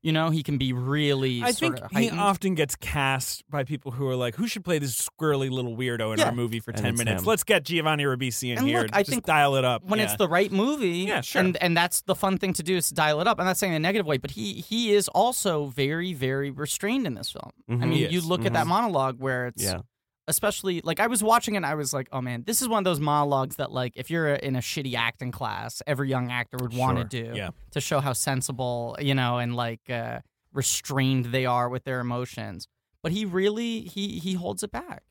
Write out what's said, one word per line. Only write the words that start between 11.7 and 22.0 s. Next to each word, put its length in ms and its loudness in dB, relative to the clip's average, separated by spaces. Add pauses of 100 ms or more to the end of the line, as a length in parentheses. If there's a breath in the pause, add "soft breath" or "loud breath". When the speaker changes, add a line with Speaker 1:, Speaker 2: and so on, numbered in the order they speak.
Speaker 1:
that's 260 2
the 120 0
fun 240 2
thing 140 0
to 100 -2
do 140 0
is 140 0
to 40 -12
dial 260 2
it 60 0
up. 140 2
I'm 60 2
not 100 2
saying 160 0
in 60 0
a 20 0
negative 260 0
way, 120 0
but 140 -6
he, 280 -8
he 320 0
is 160 4
also 580 0
very, 460 -2
very 400 -2
restrained 560 -2
in 60 -2
this 180 -8
film. 180 -12 (180)
Speaker 3:
Mm-hmm. 140 2
Speaker 1:
I 40 2
mean, 120 4
Speaker 2:
He 80 2
Speaker 1:
you 120 0
Speaker 2:
is. 80 -2
Speaker 1:
look 180 0
at 80 2
that 80 2
Speaker 3:
Mm-hmm. 80 2
Speaker 1:
monologue 500 0
where 300 -2
it's 160 -8
Speaker 3:
Yeah. 160 -2 (480)
Speaker 1:
especially, 540 0
like, 160 -2
I 80 4
was 160 0
watching 320 4
it 40 0
and 80 -2
I 100 -2
was 160 -2
like, 180 -4